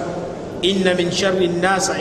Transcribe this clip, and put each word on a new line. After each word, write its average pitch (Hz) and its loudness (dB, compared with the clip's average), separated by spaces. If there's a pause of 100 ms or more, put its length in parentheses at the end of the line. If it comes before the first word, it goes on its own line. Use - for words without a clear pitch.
(600)
"Inna 185 2
min 175 0
sharri 185 2
nnaasi 180 2